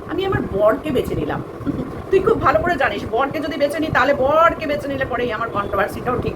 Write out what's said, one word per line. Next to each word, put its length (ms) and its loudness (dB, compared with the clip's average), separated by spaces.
আমি 140 -2
আমার 180 0
বরকে 380 2
বেছে 240 -2
নিলাম। 280 -4
<laughs> 440 -6
তুই 100 6
খুব 220 2
ভালো 180 4
করে 160 0
জানিস, 340 0
বরকে 300 0
যদি 160 -4
বেছে 240 0
নিই 140 -2
তাহলে 200 4
বরকে 520 4
বেছে 220 -4
নিলে 160 -2
পরেই 280 -2
আমার 180 -4
কন্ট্রোভার্সিটাও 680 -2
ঠিক 160 -2